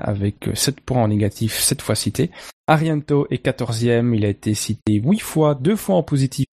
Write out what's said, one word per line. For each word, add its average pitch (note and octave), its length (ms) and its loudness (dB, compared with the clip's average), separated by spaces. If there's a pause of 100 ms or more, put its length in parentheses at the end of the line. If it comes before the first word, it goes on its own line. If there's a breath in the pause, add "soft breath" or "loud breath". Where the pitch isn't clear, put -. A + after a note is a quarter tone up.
avec, G2+ 440 -4
euh, - 60 -2
sept - 260 -2
points B2+ 220 0
en G#2+ 60 4
négatif, G#2 500 0
sept - 240 -2
fois A2+ 140 0
cité. - 340 -2 (380 loud breath)
Arianto D3+ 600 2
est B2+ 80 -2
quatorzième, A#2+ 760 0
il G#2 100 2
a G#2 40 2
été G#2+ 260 -2
cité G#2+ 400 -2
huit C3+ 260 2
fois, D3+ 340 0
deux D3 220 0
fois G3 200 -2
en E3 60 4
positif, C3+ 500 0